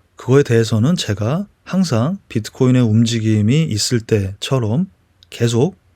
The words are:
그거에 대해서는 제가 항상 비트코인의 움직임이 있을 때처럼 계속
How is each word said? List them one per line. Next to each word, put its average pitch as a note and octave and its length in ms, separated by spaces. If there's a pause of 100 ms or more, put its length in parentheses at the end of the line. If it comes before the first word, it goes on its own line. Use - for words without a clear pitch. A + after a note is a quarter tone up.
(180)
그거에 C#3 260
대해서는 A#2 540
제가 A2+ 500 (160)
항상 E3+ 540 (100)
비트코인의 B2+ 540
움직임이 A2+ 840
있을 A#2 380
때처럼 A2+ 840 (420)
계속 A#2+ 480 (180)